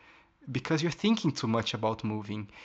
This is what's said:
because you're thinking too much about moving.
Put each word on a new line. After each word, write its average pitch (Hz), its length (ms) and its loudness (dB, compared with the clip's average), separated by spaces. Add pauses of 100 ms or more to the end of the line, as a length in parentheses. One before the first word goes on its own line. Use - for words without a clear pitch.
(520)
because 151 320 0
you're 170 80 2
thinking 208 400 2
too - 160 -2
much 113 260 2
about 110 300 -2
moving. 107 480 -4 (120)